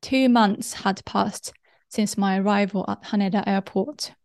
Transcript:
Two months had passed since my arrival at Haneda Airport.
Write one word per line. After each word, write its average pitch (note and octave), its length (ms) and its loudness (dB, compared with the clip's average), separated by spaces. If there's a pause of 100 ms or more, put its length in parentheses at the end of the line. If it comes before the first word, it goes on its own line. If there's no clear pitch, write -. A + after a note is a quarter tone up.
Two C4 260 2
months A3+ 440 4
had - 320 -4
passed - 480 -4 (360)
since - 280 -2
my G3 220 0
arrival G3+ 500 0
at G3+ 160 -6
Haneda G3 420 0
Airport. G3 680 -2 (120)